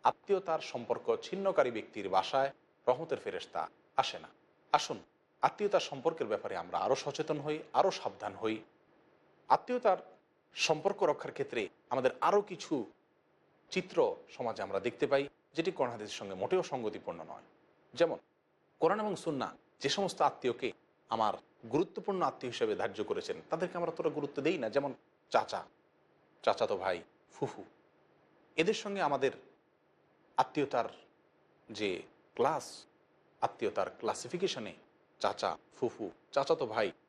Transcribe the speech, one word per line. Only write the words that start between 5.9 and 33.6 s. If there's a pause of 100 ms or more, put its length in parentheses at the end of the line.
ব্যাপারে
আমরা
আরও
সচেতন
হই, (220)
আরও
সাবধান
হই। (920)
আত্মীয়তার (560)
সম্পর্ক
রক্ষার
ক্ষেত্রে (320)
আমাদের (160)
আরও (100)
কিছু (960)
চিত্র (380)
সমাজে
আমরা
দেখতে
পাই, (320)
যেটি
কোরআন
হাদিসের
সঙ্গে
মোটেও
সঙ্গতিপূর্ণ (120)
নয়। (480)
যেমন (640)
কোরআন
এবং (120)
সুন্নাহ (300)
যে
সমস্ত (100)
আত্মীয়কে (460)
আমার (400)
গুরুত্বপূর্ণ
আত্মীয়
হিসেবে
ধার্য (100)
করেছেন, (140)
তাদেরকে
আমরা
অতটা
গুরুত্ব
দেই
না।
যেমন (400)
চাচা, (840)
চাচাতো
ভাই, (360)
ফুফু, (1000)
এদের
সঙ্গে
আমাদের (1080)
আত্মীয়তার (840)
যে (480)
ক্লাস, (760)
আত্মীয়তার (100)